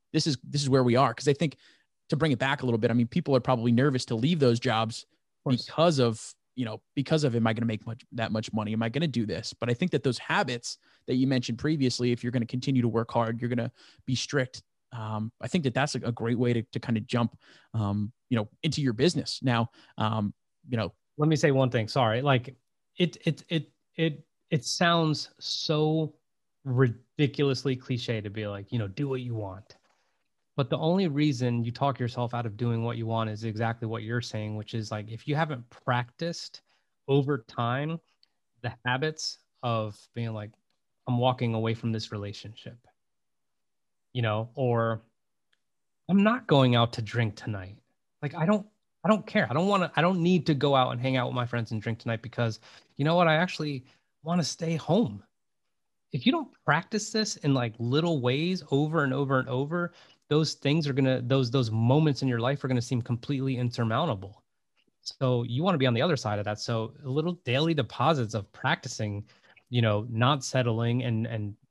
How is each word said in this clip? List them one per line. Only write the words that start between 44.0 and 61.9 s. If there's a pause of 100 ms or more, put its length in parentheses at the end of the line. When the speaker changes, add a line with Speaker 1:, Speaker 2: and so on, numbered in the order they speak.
Speaker 2:
you
know,
or, (1040)
"I'm
not
going
out
to
drink
tonight. (440)
Like,
I
don't, (380)
I
don't
care.
I
don't
wanna,
I
don't
need
to
go
out
and
hang
out
with
my
friends
and
drink
tonight
because, (360)
you
know
what?
I
actually (380)
wanna
stay
home." (880)
If
you
don't (160)
practice
this
in,
like,
little
ways
over
and
over
and
over, (340)
those
things
are
gonna,
those,
those
moments